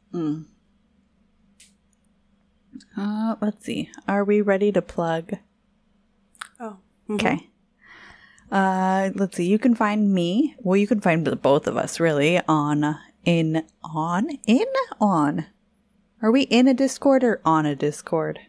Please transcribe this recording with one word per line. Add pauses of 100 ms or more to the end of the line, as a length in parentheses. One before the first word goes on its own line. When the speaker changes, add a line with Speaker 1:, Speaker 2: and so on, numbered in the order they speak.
(120)
Speaker 1:
Mm. (2500)
Uh,
let's
see. (180)
Are
we
ready
to
plug? (1300)
Speaker 2:
Oh. (300)
Mm-hmm.
Speaker 1:
Okay. (1000)
Uh,
let's
see.
You
can
find
me.
Well,
you
can
find
the
both
of
us,
really,
on, (280)
in, (200)
on, (180)
in, (340)
on. (720)
Are
we
in
a
Discord
or
on
a
Discord?